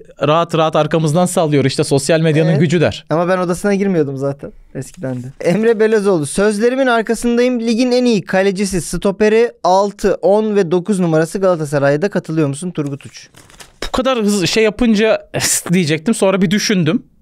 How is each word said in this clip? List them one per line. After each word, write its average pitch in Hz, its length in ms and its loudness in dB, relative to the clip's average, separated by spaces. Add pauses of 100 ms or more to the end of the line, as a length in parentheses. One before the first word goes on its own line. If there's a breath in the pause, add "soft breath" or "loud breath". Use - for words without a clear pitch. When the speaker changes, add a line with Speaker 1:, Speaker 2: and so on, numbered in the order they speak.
(260)
Speaker 1:
rahat 160 280 0
rahat 156 220 2
arkamızdan 160 500 2
sallıyor 151 380 0
işte, 139 200 0
sosyal 160 360 2
medyanın 160 300 2
Speaker 2:
Evet. 151 100 2
Speaker 1:
gücü 170 200 2
der. - 300 -2
Speaker 2:
Ama 170 180 0
ben 185 100 2
odasına 185 360 -2
girmiyordum 170 420 0
zaten 139 360 -6 (220)
eskiden 131 480 -10
de. 127 40 -12 (140)
Emre 208 400 0
Belezoğlu, 202 460 2
"Sözlerimin 220 600 0
arkasındayım. 240 760 0
Ligin 240 320 0
en 247 120 2
iyi 226 200 2
kalecisi, 190 580 -2
stoperi 214 680 0 (120)
altı, 202 500 2
on 208 420 2
ve 180 140 0
dokuz 185 300 0
numarası 165 380 0
Galatasaray'da. 151 720 0
Katılıyor 160 380 -2
musun?" 175 220 -8
Turgut 143 360 -8
Uç. - 220 -20 (580)
Speaker 1:
Bu - 60 -10
kadar 254 260 -2
hızlı 202 300 0
şey 220 160 0
yapınca 220 680 0 (180)
<laughs> - 240 -4
diyecektim, 160 420 0
sonra 190 280 0
bir 196 80 2
düşündüm. 190 560 0 (160)